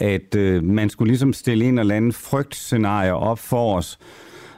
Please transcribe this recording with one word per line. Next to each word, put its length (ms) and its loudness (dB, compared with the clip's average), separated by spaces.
at, 320 -2
øh, 280 2
man 260 2
skulle 200 0
ligesom 240 2
stille 320 0
en 140 2
eller 160 2
anden 180 2
frygtscenarie 1000 -2
op 260 -2
for 360 0
os. 240 -4